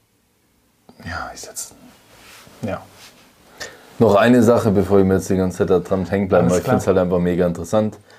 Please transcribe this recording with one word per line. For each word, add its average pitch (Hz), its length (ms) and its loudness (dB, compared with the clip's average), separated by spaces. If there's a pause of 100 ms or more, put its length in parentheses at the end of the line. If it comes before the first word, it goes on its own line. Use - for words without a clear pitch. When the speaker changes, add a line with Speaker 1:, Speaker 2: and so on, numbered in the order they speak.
(1040)
Speaker 1:
ja, - 300 -12
ist - 140 -18
jetzt, - 280 -16 (840)
ja. 95 200 -8 (1160)
Speaker 2:
Noch 104 180 4
eine 117 280 4
Sache, 110 280 2
bevor 98 280 2
ich 95 60 4
mir 95 100 2
jetzt 90 140 -4
die 98 60 0
ganze 92 240 -2
Zeit 90 120 -2
da 92 80 2
dran 95 260 -4
hängen 98 240 -4
bleibe, 92 140 2
Speaker 1:
Alles 87 100 0
Speaker 2:
weil 90 60 0
ich - 40 -4
Speaker 1:
klar. 127 120 -2
Speaker 2:
find's - 120 -4
halt 92 100 0
einfach 90 220 0
mega 87 260 0
interessant. 90 520 -4 (220)